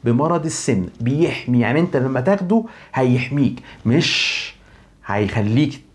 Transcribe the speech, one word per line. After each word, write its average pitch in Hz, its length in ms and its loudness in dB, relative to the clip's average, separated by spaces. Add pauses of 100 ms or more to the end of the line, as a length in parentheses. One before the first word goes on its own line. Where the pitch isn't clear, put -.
بمرض 147 400 2
السمنة. 110 440 -2 (120)
بيحمي، 127 600 0
يعني 120 200 2
أنت 175 160 0
لما 131 240 0
تاخده 196 440 0 (300)
هيحميك، 127 680 0 (240)
مش - 680 -2 (520)
هيخليك 107 720 0 (140)